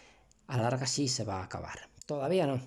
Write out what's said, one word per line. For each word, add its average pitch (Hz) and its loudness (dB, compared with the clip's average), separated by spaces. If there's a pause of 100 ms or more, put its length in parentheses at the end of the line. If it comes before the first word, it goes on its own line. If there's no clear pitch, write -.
(460)
a 131 0
la 110 4
larga 127 2
sí 139 2
se 117 0
va 98 -2
a 92 -6
acabar. - -10 (160)
Todavía 156 2
no, 131 2